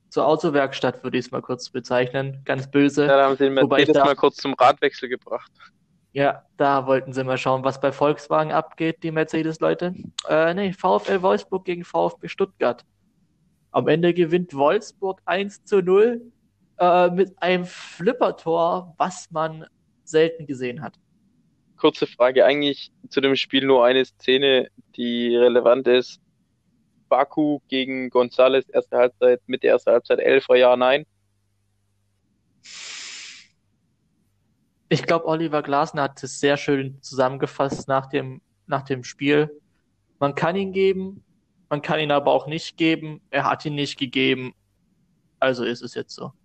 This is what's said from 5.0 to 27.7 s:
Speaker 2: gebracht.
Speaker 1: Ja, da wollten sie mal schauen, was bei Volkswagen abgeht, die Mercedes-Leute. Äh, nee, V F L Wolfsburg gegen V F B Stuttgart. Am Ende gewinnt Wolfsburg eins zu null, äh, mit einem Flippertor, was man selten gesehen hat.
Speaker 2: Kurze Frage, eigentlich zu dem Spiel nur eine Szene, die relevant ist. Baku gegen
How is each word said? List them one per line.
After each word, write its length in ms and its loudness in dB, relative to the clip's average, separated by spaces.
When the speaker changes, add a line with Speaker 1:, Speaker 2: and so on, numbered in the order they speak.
Speaker 2:
gebracht. 420 -10
Speaker 1:
Ja, 320 -2
da 300 0
wollten 260 0
sie 120 -4
mal 140 -2
schauen, 260 -2
was 160 -4
bei 120 0
Volkswagen 600 -2
abgeht, 500 -4
die 80 -6
Mercedes-Leute. 840 -2
Äh, 260 2
nee, 180 -4
V 240 0
F 120 -4
L 140 -2
Wolfsburg 420 -2
gegen 200 -8
V 240 -2
F 100 -18
B 100 -14
Stuttgart. 560 -4
Am 160 -2
Ende 260 2
gewinnt 400 -2
Wolfsburg 720 -2
eins 400 -6
zu 180 0
null, 400 2
äh, 320 4
mit 320 -2
einem 220 0
Flippertor, 1300 -4
was 340 -6
man 340 -6
selten 420 0
gesehen 340 -8
hat. 140 -14
Speaker 2:
Kurze 300 0
Frage, 380 2
eigentlich 480 0
zu 120 -4
dem 140 2
Spiel 320 -2
nur 180 6
eine 200 4
Szene, 640 0
die 380 -2
relevant 540 4
ist. 320 2
Baku 580 0
gegen 440 -6